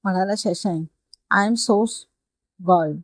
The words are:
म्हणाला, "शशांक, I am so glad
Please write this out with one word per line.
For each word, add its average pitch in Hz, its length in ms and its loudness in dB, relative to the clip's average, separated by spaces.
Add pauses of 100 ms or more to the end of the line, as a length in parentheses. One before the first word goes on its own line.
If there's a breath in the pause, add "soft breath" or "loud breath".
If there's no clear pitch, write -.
म्हणाला, 190 340 0
"शशांक, 175 480 -2 (480)
I 202 160 2
am 233 60 2 (160)
so 208 140 4 (800)
glad 165 380 2